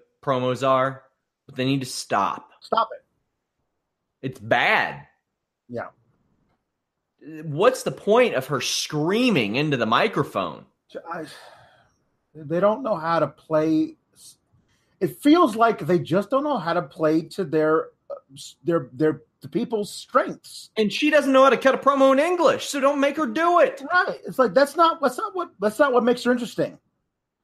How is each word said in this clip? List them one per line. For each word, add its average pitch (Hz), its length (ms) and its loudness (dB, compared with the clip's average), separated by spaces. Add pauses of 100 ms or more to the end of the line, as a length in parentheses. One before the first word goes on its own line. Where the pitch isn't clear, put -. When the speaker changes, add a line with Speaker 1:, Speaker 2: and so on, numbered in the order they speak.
(220)
Speaker 1:
promos 127 460 -2
are, 131 360 0 (440)
but - 80 -20
they 127 100 -2
need 139 140 0
to 127 80 -8
stop. - 720 -4
Speaker 2:
Stop 220 320 -2
it. - 120 -18 (1200)
Speaker 1:
It's - 120 -14
bad. 120 680 0 (640)
Speaker 2:
Yeah. 113 180 -10 (1600)
Speaker 1:
What's 170 400 0
the 180 80 -4
point 220 440 2
of 127 120 -4
her 135 140 -4
screaming 156 920 -2
into 143 220 0
the 110 80 0
microphone? 110 800 -2 (460)
Speaker 2:
I, 170 140 -10 (1080)
they 156 240 -6
don't 214 240 2
know 220 120 -2
how 165 240 -2
to 151 80 0
play. 156 680 -2 (1040)
It - 220 -4
feels 294 340 4
like 220 240 2
they 170 200 2
just 170 300 -2
don't 269 140 0
know 294 140 -2
how 170 160 -2
to 175 80 -2
play 160 400 0
to 170 240 -8
their, 156 440 0 (760)
their, 156 280 -2
their, 151 300 -2 (200)
the 139 60 -16
people's 214 440 -6
strengths. - 840 -6
Speaker 1:
And 214 160 0
she 294 180 -2
doesn't 285 220 4
know 262 120 8
how 269 80 6
to 233 60 4
cut 262 180 2
a - 20 -2
promo 269 340 4
in 269 80 4
English, 311 480 2
so 285 140 -6
don't 285 180 2
make 285 160 0
her 311 120 -2
do 339 320 2
it. 277 220 2 (120)
Speaker 2:
Right. 359 320 0
It's 190 140 -6
like, 233 140 2
that's 277 220 2
not, 330 260 2
that's 262 160 -2
not 415 180 -6
what, 349 160 -8 (100)
that's 208 180 -2
not 285 140 2
what 240 100 2
makes 247 200 0
her 240 80 2
interesting. 214 460 -4 (680)